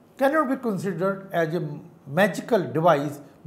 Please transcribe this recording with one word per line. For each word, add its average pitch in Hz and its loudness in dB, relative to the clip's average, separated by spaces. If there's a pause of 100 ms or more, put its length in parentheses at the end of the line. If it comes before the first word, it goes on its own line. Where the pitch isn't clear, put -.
(180)
cannot 277 2
be 269 0
considered 196 -4
as 165 0
a 151 -4 (280)
magical 196 2
device 147 2 (280)